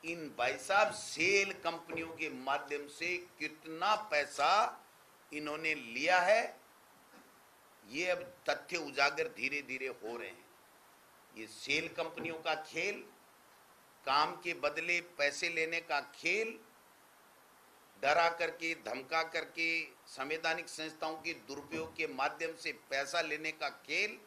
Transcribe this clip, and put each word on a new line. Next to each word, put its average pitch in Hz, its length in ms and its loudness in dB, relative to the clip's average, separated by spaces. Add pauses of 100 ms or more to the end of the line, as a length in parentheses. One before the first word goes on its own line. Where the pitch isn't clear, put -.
इन 160 340 -6
भाई 131 200 2
साहब 208 340 6
सेल 196 600 2
कंपनियों 165 640 -4
के 156 160 -4
माध्यम 143 580 -2
से 175 300 -2
कितना 160 760 -2
पैसा 165 880 4 (480)
इन्होंने 151 420 -2
लिया 139 460 4
है, 220 400 4 (1300)
ये 147 200 -4
अब 180 300 -2 (140)
तथ्य 170 260 -2
उजागर 143 520 2
धीरे 135 340 -2
धीरे 131 240 -6
हो 117 300 -6
रहे 104 120 -8
हैं। 90 180 -16 (920)
ये 110 100 -10
सेल 156 420 -2
कंपनियों 160 500 -6
का 160 160 0
खेल 160 540 -4 (960)
काम 147 280 4
के 170 220 -4
बदले 165 460 2
पैसे 143 480 0
लेने 165 320 0
का 147 200 0
खेल, 196 580 -2 (1400)
डरा 165 260 6
करके, 165 460 -2
धमका 135 480 -2
करके, 165 640 -2 (220)
संवैधानिक 160 640 -2
संस्थाओं 160 480 -6
के 165 160 -6
दुरुपयोग 160 640 -8
के 160 100 -2
माध्यम 151 500 -2
से 156 160 -6
पैसा 143 480 -2
लेने 156 320 -2
का 151 160 -4
खेल 202 580 -4